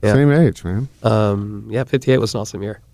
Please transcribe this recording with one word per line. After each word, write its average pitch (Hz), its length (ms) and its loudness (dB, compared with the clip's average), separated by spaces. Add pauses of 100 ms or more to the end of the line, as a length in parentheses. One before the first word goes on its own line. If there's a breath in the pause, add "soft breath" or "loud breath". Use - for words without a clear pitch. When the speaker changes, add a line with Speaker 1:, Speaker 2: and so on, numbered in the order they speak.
Speaker 1:
Yeah. 104 120 2
Speaker 2:
Same 143 180 4
age, 143 340 2
man. 104 240 -4 (140)
Speaker 1:
Um, 104 680 -2
yeah, 113 160 -4
fifty-eight 131 320 0
was 117 160 -2
an 113 80 -6
awesome 104 200 -10
year. 101 200 -10 (120)